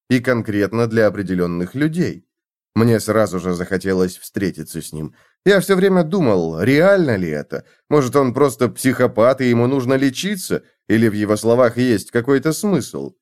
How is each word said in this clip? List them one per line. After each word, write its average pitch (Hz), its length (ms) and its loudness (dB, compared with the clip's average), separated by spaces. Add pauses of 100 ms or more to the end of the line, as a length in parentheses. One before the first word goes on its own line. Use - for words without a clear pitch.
и 127 120 2
конкретно 110 680 0
для 110 200 4
определённых 90 680 -2
людей. 151 480 -2 (500)
Мне 113 280 2
сразу 101 400 0
же 90 120 -2
захотелось 92 640 -2
встретиться 80 640 -6
с - 120 -14
ним. 76 200 -10 (320)
Я 196 140 4
всё 190 160 0
время 185 280 2
думал, 101 580 0
реально 147 560 2
ли 90 100 -4
это? 73 380 -8 (240)
Может, 135 260 0
он 135 180 0
просто 127 360 0
психопат, 123 720 0
и 123 80 2
ему 120 180 2
нужно 135 280 0
лечиться? 139 680 -4 (240)
Или 110 220 4
в 98 40 -6
его 104 220 0
словах 117 420 2
есть 120 340 0
какой-то 135 420 0
смысл? 107 580 -4 (100)